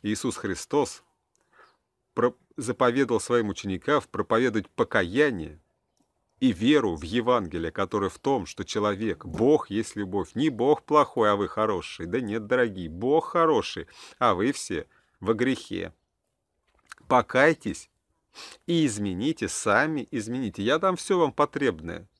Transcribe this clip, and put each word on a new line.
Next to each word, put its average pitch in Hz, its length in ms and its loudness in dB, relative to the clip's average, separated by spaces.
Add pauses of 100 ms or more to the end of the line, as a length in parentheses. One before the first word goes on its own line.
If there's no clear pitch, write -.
Иисус 107 340 -4
Христос - 640 -4 (1120)
про-, 120 220 0 (200)
заповедовал 123 640 0
своим 117 280 0
ученикам 101 520 -2 (120)
проповедовать 110 560 0
покаяние 98 880 0 (800)
и 127 140 2
веру 110 420 2
в 76 80 -8
Евангелие, 92 720 -2
которое 98 380 -2
в - 80 -20
том, 127 280 -2
что - 180 -10
человек, 104 600 -4
Бог 117 460 2
есть 107 260 -4
любовь. 98 400 -4
Не 147 140 0
Бог 127 340 0
плохой, 127 480 2
а 101 40 4
вы 101 120 -2
хороший. 101 580 -4
Да 113 140 -2
нет, 107 260 -6
дорогие, 107 420 0
Бог 123 380 0
хороший, 156 600 0 (300)
а 117 160 4
вы 101 180 0
все – - 340 -6 (340)
во 107 140 0
грехе. 104 580 -4 (1160)
Покайтесь 127 840 2 (760)
и 165 200 2
измените, 104 640 -2
сами 135 640 0
измените. 110 520 -6
Я 131 160 2
дам 185 180 0
все 185 220 0
вам 151 140 2
потребное. 95 760 -2 (120)